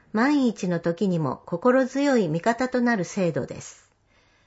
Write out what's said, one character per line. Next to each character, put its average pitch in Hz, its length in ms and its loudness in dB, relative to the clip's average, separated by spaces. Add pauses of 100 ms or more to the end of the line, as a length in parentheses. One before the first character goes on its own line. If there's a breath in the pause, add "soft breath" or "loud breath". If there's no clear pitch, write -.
(120 soft breath)
万 262 340 2
一 202 220 -2
の 170 120 -2
時 170 280 0
に 175 100 0
も 143 260 -2
心 247 420 2
強 269 320 2
い 190 100 0
味 156 120 -2
方 233 280 0
と 247 120 -2
な 240 140 2
る 180 100 -2
制 175 280 -2
度 139 140 -4
で 147 140 -12
す。 - 300 -20 (560)